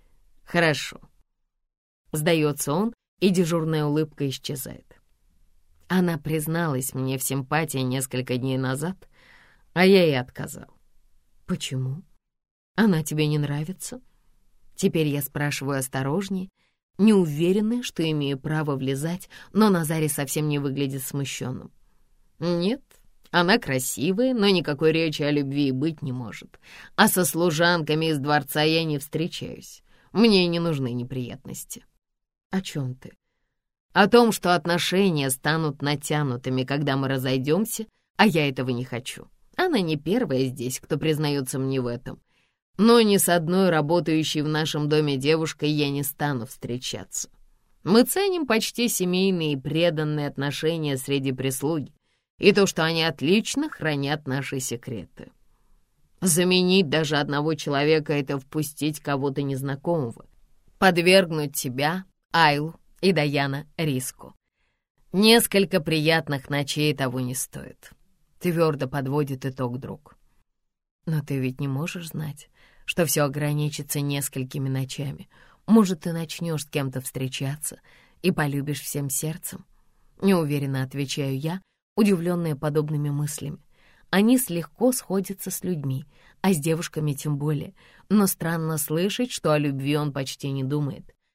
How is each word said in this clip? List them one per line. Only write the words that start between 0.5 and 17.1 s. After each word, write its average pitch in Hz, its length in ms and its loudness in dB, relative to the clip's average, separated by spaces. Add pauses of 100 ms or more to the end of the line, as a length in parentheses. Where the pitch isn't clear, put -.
Сдается 151 640 0
он, 220 200 0 (260)
и 190 100 4
дежурная 160 560 2
улыбка 151 420 -2
исчезает. - 720 -10 (880)
Она 175 300 0
призналась 156 760 -4
мне 131 240 -4
в 131 60 -6
симпатии 139 540 -2
несколько 127 600 -2
дней 131 200 -2
назад, 139 500 -4 (640)
а 180 120 4
я 190 180 8
ей 139 160 2
отказал. - 480 -10 (760)
«Почему? 135 580 -4 (720)
Она 185 280 4
тебе 151 240 0
не 151 100 2
нравится?» 156 640 -4 (760)
Теперь 160 320 2
я 143 140 0
спрашиваю 139 560 -4
осторожнее, 175 720 -4 (480)
неуверенная, 196 880 4